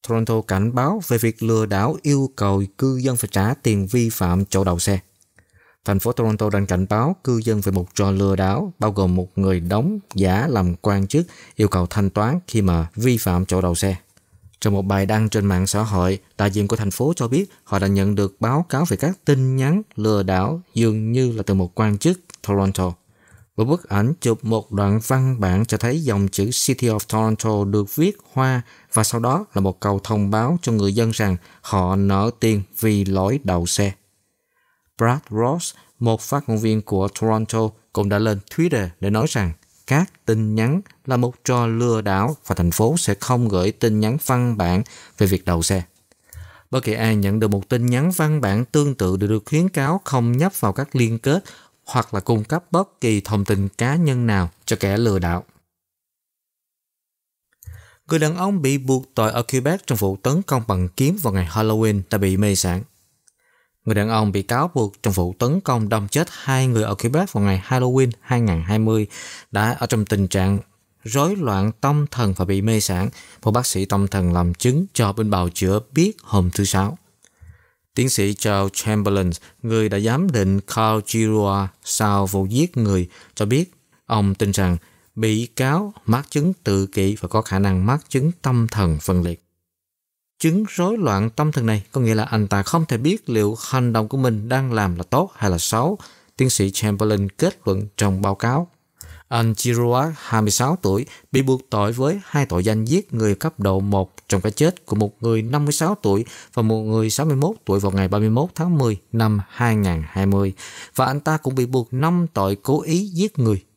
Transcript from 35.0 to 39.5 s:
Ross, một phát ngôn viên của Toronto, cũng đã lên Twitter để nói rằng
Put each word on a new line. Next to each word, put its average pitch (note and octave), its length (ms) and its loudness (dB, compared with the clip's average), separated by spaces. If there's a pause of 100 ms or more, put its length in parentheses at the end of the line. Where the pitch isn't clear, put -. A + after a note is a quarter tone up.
Ross, A#2+ 440 -2 (240)
một A2+ 220 0
phát C#3 280 -6
ngôn A2+ 100 0
viên A2 240 0
của G2 260 0
Toronto, A2 600 -2 (220)
cũng G2+ 160 0
đã G2+ 100 0
lên G#2+ 200 0 (180)
Twitter C#3 320 0 (120)
để G2 100 -2
nói A2 180 0
rằng F#2 240 -2 (340)